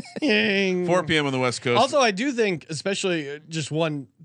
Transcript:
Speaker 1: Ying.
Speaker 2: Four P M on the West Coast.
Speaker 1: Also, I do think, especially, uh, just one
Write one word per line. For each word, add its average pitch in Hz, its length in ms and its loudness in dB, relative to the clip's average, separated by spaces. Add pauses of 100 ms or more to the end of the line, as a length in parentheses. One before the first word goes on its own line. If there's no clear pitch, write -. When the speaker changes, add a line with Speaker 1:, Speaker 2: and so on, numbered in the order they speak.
(220)
Speaker 1:
Ying. 196 640 2
Speaker 2:
Four 175 180 2
P 156 140 0
M 147 80 2
on 139 60 0
the 131 80 0
West 127 220 0
Coast. 123 180 2
Speaker 1:
Also, 277 200 2
I 233 120 4
do 247 220 -2
think, 208 360 -2
especially, 170 600 -4
uh, 147 180 -12
just 151 240 -6
one 151 360 -2 (180)